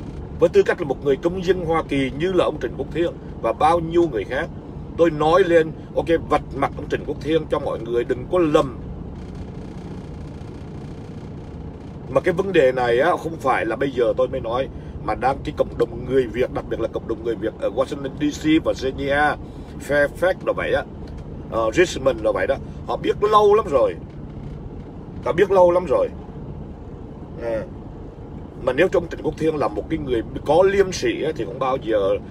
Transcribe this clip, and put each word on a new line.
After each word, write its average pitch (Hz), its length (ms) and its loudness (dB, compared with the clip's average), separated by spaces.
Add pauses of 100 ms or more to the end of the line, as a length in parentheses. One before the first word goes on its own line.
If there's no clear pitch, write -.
(380)
Với 170 100 6
tư 190 140 6
cách 190 180 2
là 160 60 -2
một 135 180 -4
người 139 120 4
công 175 280 -2
dân 180 200 2
Hoa 156 240 2
Kỳ 135 300 0
như 180 140 0
là 165 120 6
ông 135 160 0
Trịnh 131 160 -4
Quốc 135 180 -4
Thiên 165 160 0 (320)
và 113 100 2
bao 160 280 4
nhiêu 170 280 4
người 110 160 -2
khác, 147 240 -2 (480)
tôi 165 140 6
nói 156 340 6
lên, 160 280 6 (220)
ok, 135 120 0 (220)
vạch 151 280 0
mặt 135 200 0
ông - 120 -8
Trịnh 139 180 -2
Quốc 135 140 -6
Thiên 156 300 2
cho 151 80 2
mọi 87 220 -4
người 120 240 0
đừng 123 280 -2
có 180 60 4
lầm. 147 380 4 (3500)
Mà 135 60 6
cái 175 140 0
vấn 190 180 -2
đề 135 200 6
này 123 260 2
á, 156 180 4
không 160 200 -6
phải 107 300 0
là 113 100 -2
bây 139 140 -2
giờ 120 260 2
tôi 127 120 2
mới 127 120 -4
nói, 120 280 -2 (360)
mà 107 100 -2
đang 127 300 0
cái 151 120 -6
cộng - 220 -2
đồng 120 300 -2
người 127 180 4
Việt, 117 280 -2
đặc 113 160 -4
biệt 107 100 -4
là 113 80 -2
cộng 107 200 -8
đồng 110 160 -6
người 117 100 0
Việt 104 260 -4
ở 107 80 -2
Washington 135 420 -2 (100)
D 147 200 -2
C 156 240 4
và 107 80 2
Virginia, 139 640 0 (520)
Fairfax 147 460 2 (120)
là 107 100 2
vậy 90 180 0
á, 143 100 0 (680)
ờ, 110 220 0
Richmond 135 500 2
là 107 100 2
vậy 95 140 0
đó, 135 80 2 (320)
họ - 100 -2
biết - 260 0
lâu 208 320 6
lắm 214 160 4
rồi, 110 240 4 (1300)
họ 123 80 -2
biết 180 180 4
lâu 180 200 8
lắm 180 180 2
rồi. 104 200 4 (1300)
À, 113 200 -4 (1000)
mà 131 100 2
nếu 180 160 6
trong 170 200 2
Trịnh 147 140 -8
Quốc 156 160 0
Thiên 156 180 2
là 120 120 2
một - 220 -2
cái 160 80 0
người 123 240 0 (240)
có 160 160 8
liêm 190 300 6
sỉ 120 300 0
á, 156 140 0
thì 117 80 -2
không 95 140 -8
bao 131 180 0
giờ 104 400 2 (140)